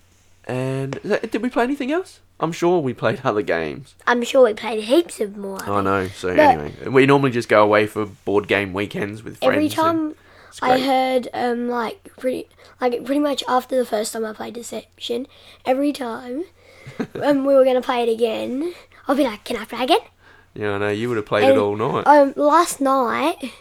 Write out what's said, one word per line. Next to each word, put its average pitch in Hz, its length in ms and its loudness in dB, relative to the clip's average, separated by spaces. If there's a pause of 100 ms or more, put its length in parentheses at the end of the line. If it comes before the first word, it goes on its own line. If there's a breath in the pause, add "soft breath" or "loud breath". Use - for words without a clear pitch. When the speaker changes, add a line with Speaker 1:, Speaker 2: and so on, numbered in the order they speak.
(480)
Speaker 1:
and 135 560 -4
is 180 80 -6
that, 214 200 -2
did 226 100 -2
we 247 80 -2
play 240 140 0
anything 262 280 -2
else? 349 280 -6 (200)
I'm 160 120 -2
sure 175 280 2
we 131 140 -2
played - 280 -2
<laughs> - 20 -8
other 107 180 0
games. 82 520 -4 (140)
Speaker 2:
I'm 240 160 2
sure 254 220 4
we 214 80 4
played 220 320 -6
heaps 330 360 0
of 202 160 -8
more. 196 320 -10
Speaker 1:
I 101 120 0
know. 95 260 0
So 92 280 -6
Speaker 2:
But - 40 4
Speaker 1:
anyway, 80 340 4 (160)
we 131 160 6
normally 139 260 4
just 117 180 -4
go 107 140 8
away 107 240 6
for 107 180 -4
board 101 420 -2
game 98 260 0
weekends 104 500 -6
with 104 140 -14
friends. 254 160 0
Speaker 2:
Every 302 120 0
Speaker 1:
and 294 60 -2
Speaker 2:
time 320 440 -2 (340 soft breath)
Speaker 1:
it's - 140 -20
Speaker 2:
I 254 140 2
Speaker 1:
great. 254 80 -2
Speaker 2:
heard, 262 480 0
um, 240 360 -4
like, 240 480 -8
pretty, 254 300 -6 (340 soft breath)
like, 240 240 -2
pretty 277 160 0
much 285 260 -2
after 254 300 0
the 247 80 0
first 220 280 -4
time 226 120 -6
I 214 80 -8
played 220 220 -12
Deception, 233 720 -10 (380 soft breath)
every 277 280 2
time, 254 520 -8 (520 loud breath)
Speaker 1:
<laughs> - 260 -8
Speaker 2:
um, 269 220 2
we 277 80 4
were 262 120 8
gonna 254 160 2
play 247 220 -2
it 233 80 0
again, 226 640 -2 (340 loud breath)
I'll 277 80 0
be 285 80 4
like, 214 200 -4
"Can 247 140 -6
I 214 80 -10
play 233 180 -8
again?" 320 160 2 (560 soft breath)
Speaker 1:
Yeah, 104 180 -2
I 101 60 -2
know. 104 100 0
You 107 200 -2
would 120 80 -2
have 104 80 -2
played 107 200 2
it 269 60 8
Speaker 2:
And, 269 80 4
Speaker 1:
all 101 160 0
night. 120 300 -2
Speaker 2:
um, 277 300 6
last 294 460 2
night, 269 800 -2